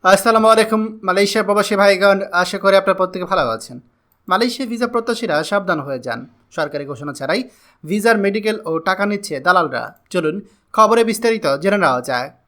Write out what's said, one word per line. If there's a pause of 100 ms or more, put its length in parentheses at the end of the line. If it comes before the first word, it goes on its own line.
আসসালামু
আলাইকুম,
মালয়েশিয়ার
প্রবাসী
ভাইগণ, (120)
আশা
করি
আপনারা
প্রত্যেকে
ভালো
আছেন। (480)
মালয়েশিয়া
ভিসা
প্রত্যাশীরা
সাবধান
হয়ে
যান। (240)
সরকারি
ঘোষণা
ছাড়াই (420)
ভিসার
মেডিকেল
ও
টাকা
নিচ্ছে
দালালরা। (160)
চলুন (320)
খবরে
বিস্তারিত
জেনে
নেওয়া
যায়। (160)